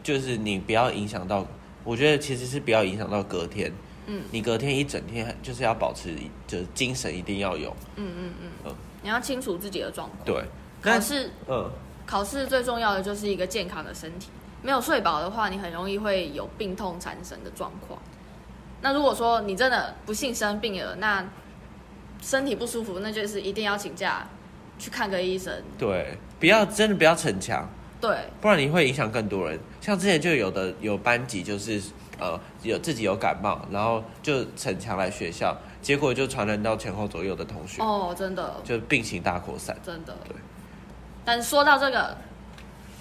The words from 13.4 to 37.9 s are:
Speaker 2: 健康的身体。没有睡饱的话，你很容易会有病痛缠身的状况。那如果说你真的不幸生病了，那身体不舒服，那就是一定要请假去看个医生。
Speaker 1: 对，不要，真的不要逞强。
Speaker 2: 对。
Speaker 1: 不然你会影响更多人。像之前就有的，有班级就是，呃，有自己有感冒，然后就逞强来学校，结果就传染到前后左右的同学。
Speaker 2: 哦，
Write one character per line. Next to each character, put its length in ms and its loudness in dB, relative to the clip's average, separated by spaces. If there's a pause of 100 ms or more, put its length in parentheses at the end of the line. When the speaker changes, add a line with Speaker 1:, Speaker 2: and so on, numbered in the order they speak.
Speaker 2:
健 200 -2
康 180 -8
的 80 -10
身 160 -10 (100)
体。 80 -12 (360)
没 80 0
有 80 4
睡 220 2
饱 180 4
的 100 -2
话， 200 0
你 80 -4
很 160 -6
容 160 -4
易 80 0
会 340 0
有 260 -6
病 160 -4
痛 240 -4
缠 240 -8
身 220 -12
的 80 -10
状 180 -8 (160)
况。 160 -14 (800)
那 120 4
如 100 4
果 100 8
说 280 4
你 160 -2
真 120 8
的 240 2 (120)
不 80 -4
幸 200 0
生 280 0
病 200 -2
了， 140 -4
那 300 2 (960)
身 240 2
体 100 2
不 100 -2
舒 160 -2
服， 180 -4
那 120 -4
就 160 -2
是 140 -4
一 100 -2
定 140 -2
要 120 2
请 160 -6
假 320 -2 (540)
去 100 -10
看 200 -2
个 120 0
医 160 0
生。 160 -6 (240)
Speaker 1:
对， 400 0 (220)
不 60 4
要， 200 10
真 240 4
的 60 6
不 80 6
要 100 10
逞 280 2
强。 280 -2 (300)
Speaker 2:
对。 160 2 (240)
Speaker 1:
不 80 4
然 100 10
你 120 4
会 180 6
影 60 4
响 180 2
更 160 2
多 220 0
人。 100 -4 (220)
像 180 2
之 80 2
前 140 6
就 120 4
有 160 4
的， 300 0
有 180 2
班 300 4
级 160 -4
就 160 -2
是， 220 -2 (360)
呃， 220 -2 (220)
有 180 2
自 140 0
己 100 -4
有 100 6
感 300 2
冒， 160 2 (100)
然 140 0
后 180 4 (200)
就 240 2 (100)
逞 240 -2
强 180 -4
来 140 2
学 180 -4
校， 240 0 (280)
结 160 4
果 160 4
就 120 2
传 220 0
染 160 2
到 140 2
前 180 -4
后 100 -2
左 160 -4
右 140 -2
的 80 -4
同 240 -10
学。 140 -4
Speaker 2:
哦， 360 2